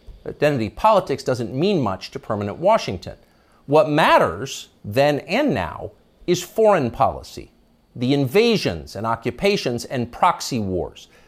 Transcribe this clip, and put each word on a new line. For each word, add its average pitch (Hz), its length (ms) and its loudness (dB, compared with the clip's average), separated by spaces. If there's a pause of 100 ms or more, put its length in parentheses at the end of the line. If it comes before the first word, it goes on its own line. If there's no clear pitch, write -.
(260)
Identity 135 440 0
politics 202 540 2
doesn't 123 300 -2
mean 175 300 0
much 95 280 -4
to - 80 -10
permanent 104 380 -4
Washington. 175 600 0 (500)
What 147 220 4
matters, 147 800 2 (140)
then 135 360 2
and 220 340 0
now, 90 380 -6 (340)
is 175 160 0
foreign 196 480 2
policy. - 600 -4 (440)
The 123 200 0
invasions 139 800 2
and 104 100 -6
occupations 120 800 -2
and 123 260 -6
proxy - 460 0
wars, 92 500 -4 (200)